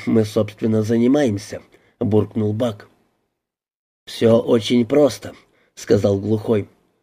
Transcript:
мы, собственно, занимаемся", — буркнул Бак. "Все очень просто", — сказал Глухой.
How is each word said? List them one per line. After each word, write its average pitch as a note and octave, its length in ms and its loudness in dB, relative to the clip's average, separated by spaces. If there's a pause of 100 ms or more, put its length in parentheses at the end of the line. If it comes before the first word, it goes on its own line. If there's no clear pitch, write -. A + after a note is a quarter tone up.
мы, A#2 180 2
собственно, A2 600 -2
занимаемся", — A#2 800 0 (380)
буркнул G#2+ 540 0
Бак. A2 360 -6 (1160)
"Все A2+ 340 2
очень A#2+ 460 0
просто", — C3+ 480 0 (420)
сказал G2+ 440 0
Глухой. G#2+ 500 -2 (320)